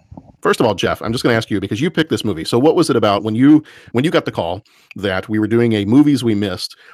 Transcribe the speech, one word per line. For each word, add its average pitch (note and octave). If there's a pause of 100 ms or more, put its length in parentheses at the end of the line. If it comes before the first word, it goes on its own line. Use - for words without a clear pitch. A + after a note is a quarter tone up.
(420)
First G3
of C3+
all, G#2+
Jeff, F2
I'm A2
just A#2
gonna B2
ask A2
you, G2+
because G#2
you E3+
picked D#3+
this -
movie. E2+
So B2
what D3
was E3
it C3+
about G#2
when G#2+
you, D3 (300)
when B2
you -
got D#3+
the B2
call F#2 (320)
that F#2
we G#2+
were G#2+
doing A#2
a G#2
Movies C#3
We A2+
Missed, G2+ (160)